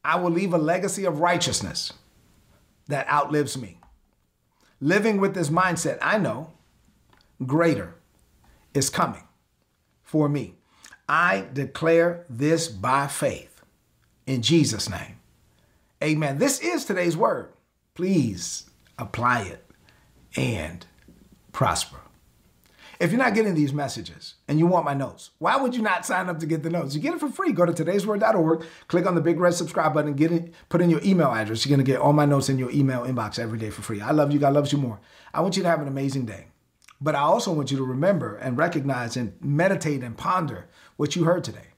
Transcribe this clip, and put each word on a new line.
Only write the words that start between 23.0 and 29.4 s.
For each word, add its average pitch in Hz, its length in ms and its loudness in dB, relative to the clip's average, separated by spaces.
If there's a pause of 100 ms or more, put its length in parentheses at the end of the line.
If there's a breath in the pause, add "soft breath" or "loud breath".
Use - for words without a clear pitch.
you're 233 80 2
not 240 160 2
getting 214 180 2
these 147 200 2
messages 113 600 -8 (140)
and 143 100 2
you 165 80 6
want 175 180 4
my 143 120 -2
notes, - 420 -8
why 196 180 0
would 254 200 0
you 220 80 -2
not 196 200 0
sign 185 260 -2
up 160 100 -6
to 160 80 -6
get 156 160 -2
the 165 80 -4
notes? 147 240 -4
You 151 40 -2
get 302 140 -2
it 311 60 -6
for 294 100 -4
free. 330 220 -2
Go 175 120 2
to 170 80 4
todaysword 196 500 0
dot 220 120 4
org, 165 320 2 (220 loud breath)
click 180 180 2
on 185 80 2
the 160 80 2
big 160 180 2
red 175 140 4